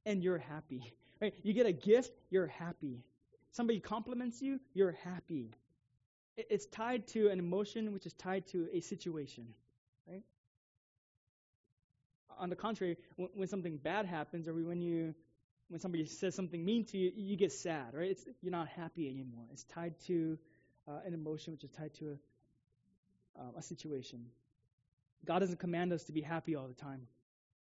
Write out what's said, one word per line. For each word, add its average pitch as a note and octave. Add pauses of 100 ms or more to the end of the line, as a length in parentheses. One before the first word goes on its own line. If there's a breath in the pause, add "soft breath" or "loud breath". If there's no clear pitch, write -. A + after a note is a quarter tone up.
and G3+
you're F3+
happy. C3 (260 soft breath)
Right? G#3+
You G#3
get A#3+
a F#3+
gift, A3+ (180)
you're F3+
happy. C3+ (500)
Somebody A#3
compliments A#3+
you, C4+ (140)
you're F#3 (120)
happy. D#3+ (840)
It, A3+
it's G3+
tied A#3+
to G#3+
an F#3+
emotion G#3
which F#3+
is F3+
tied F#3+
to F3
a E3+
situation. D3 (600)
Right? F#3 (2250)
On F3+
the F3+
contrary, F#3+ (180)
when, F3+
when F#3+
something F3
bad F3
happens, E3
or E3
when E3+
you, E3 (540)
when E3+
somebody E3+
says F3
something F3
mean A3+
to G3
you, F3+
you G3+
get F#3+
sad, C#3+
right? F3
It's, - (160)
you're F3+
not E3+
happy E3
anymore. B2
It's -
tied E3+ (140)
to, D#3+ (480 soft breath)
uh, D3
an F3
emotion D#3
which C#3
is C#3
tied D#3
to D3+ (1300)
a, D3
uh, B2
a -
situation. C3 (1000)
God E3+
doesn't F3+
command F3
us D#3+
to -
be D3+
happy D#3+
all C3
the B2+
time. C3+ (680)